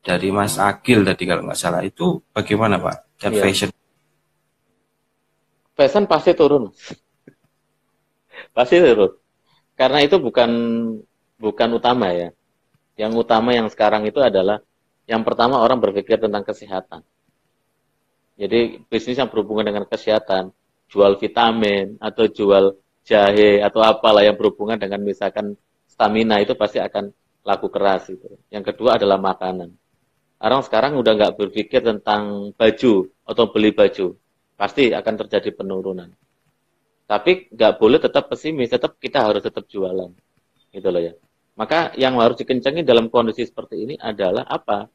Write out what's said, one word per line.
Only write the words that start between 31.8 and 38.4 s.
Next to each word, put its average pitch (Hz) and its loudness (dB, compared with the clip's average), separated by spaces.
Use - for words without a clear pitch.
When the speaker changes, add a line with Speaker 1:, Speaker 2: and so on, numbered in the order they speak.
Speaker 2:
tentang 104 -4
baju 110 2
atau 113 0
beli 107 2
baju. 98 0
Pasti 110 0
akan 101 -4
terjadi 101 -4
penurunan. 95 -8
Tapi 175 -2
nggak 113 2
boleh 117 4
tetap 135 -2
pesimis, 135 -6